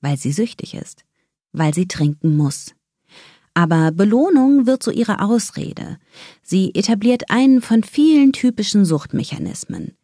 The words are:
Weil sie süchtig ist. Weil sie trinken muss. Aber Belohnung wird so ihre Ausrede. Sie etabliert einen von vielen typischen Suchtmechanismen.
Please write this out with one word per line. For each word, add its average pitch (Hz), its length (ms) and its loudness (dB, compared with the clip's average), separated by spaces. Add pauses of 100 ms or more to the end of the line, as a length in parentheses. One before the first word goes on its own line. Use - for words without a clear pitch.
Weil 143 160 -2
sie 139 160 -4
süchtig - 400 -6
ist. - 320 -18 (480)
Weil 156 200 -2
sie 180 140 -2
trinken 151 480 -2
muss. 147 400 -4 (800)
Aber 160 380 2
Belohnung 262 760 2
wird 262 160 0
so 233 60 -4
ihre 220 300 -2
Ausrede. - 800 -4 (440)
Sie 185 340 -2
etabliert 226 540 0
einen 262 320 4
von 226 220 0
vielen 294 480 4
typischen 214 540 0
Suchtmechanismen. - 1200 -6